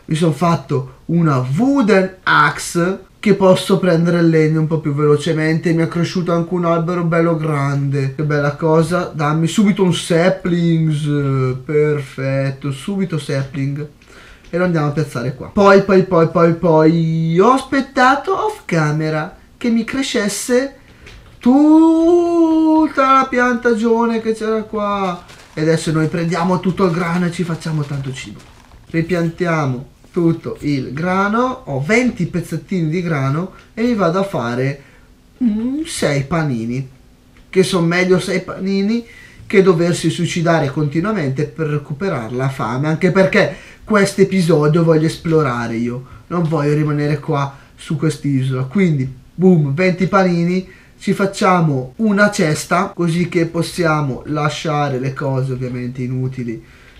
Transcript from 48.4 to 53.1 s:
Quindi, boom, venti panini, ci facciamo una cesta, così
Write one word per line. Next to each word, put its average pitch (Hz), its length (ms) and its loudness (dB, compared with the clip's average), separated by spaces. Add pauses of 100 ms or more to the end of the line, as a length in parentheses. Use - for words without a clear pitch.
Quindi, 147 500 0 (220)
boom, 160 400 4
venti 185 320 0
panini, 180 600 0 (320)
ci - 140 -4
facciamo 175 840 0
una 208 340 2
cesta, 180 640 -2
così 170 340 0